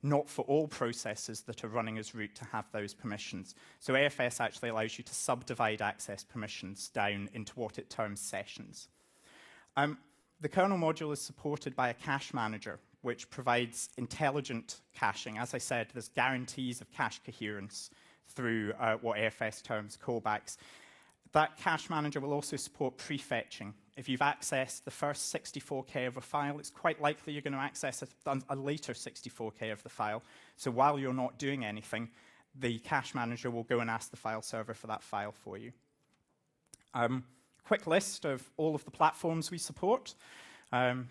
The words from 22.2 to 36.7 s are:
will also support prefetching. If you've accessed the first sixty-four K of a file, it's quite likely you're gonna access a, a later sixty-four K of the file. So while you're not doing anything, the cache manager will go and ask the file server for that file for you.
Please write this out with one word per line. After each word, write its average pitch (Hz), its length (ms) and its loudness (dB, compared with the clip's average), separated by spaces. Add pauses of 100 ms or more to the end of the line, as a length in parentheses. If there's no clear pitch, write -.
will 143 120 0
also 143 240 0
support - 400 -2
prefetching. 113 760 -4 (240)
If 135 120 -10
you've 131 120 2
accessed 143 640 2
the 135 80 -8
first - 380 -2
sixty-four 143 540 -4
K 127 220 -2
of 123 100 -4
a 127 40 -8
file, 143 400 -2
it's - 100 -10
quite 156 320 0
likely 151 300 2
you're 147 100 -4
gonna 139 160 -2
access 135 440 -2
a, 139 360 -2 (100)
a 139 80 -2
later 143 380 -2
sixty-four - 560 -8
K 110 200 -4
of 104 120 -6
the 113 60 -12
file. 107 340 -2 (340)
So - 140 -2
while 139 260 8
you're 135 160 0
not 127 260 0
doing 135 260 0
anything, 107 440 -4 (520)
the 120 180 2
cache - 380 0
manager 120 340 -2
will 117 140 -2
go 120 160 4
and 113 100 2
ask 113 220 -2
the - 40 -14
file 110 260 -4
server 113 320 -6
for - 120 -16
that 110 160 -4
file 104 300 -4
for 98 260 -12
you. 117 140 -14 (1200)